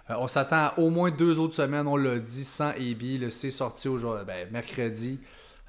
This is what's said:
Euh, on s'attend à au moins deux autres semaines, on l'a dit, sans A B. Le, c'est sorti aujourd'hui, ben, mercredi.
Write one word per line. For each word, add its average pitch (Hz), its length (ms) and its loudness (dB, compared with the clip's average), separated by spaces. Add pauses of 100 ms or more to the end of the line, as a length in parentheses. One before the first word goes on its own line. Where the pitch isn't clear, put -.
(100)
Euh, 117 80 -4
on 127 80 -2
s'attend 139 300 2
à 151 220 4
au 165 120 6
moins 175 220 4
deux 160 260 4
autres 160 160 0
semaines, 147 320 0
on 143 100 2
l'a 131 220 2
dit, 117 260 -8
sans 147 260 -2
A - 40 -4
B. 123 460 -4
Le, 120 100 -2
c'est 131 220 -6
sorti 131 360 -4
aujourd'hui, 117 380 -2
ben, 92 240 -8
mercredi. 117 720 -4 (480)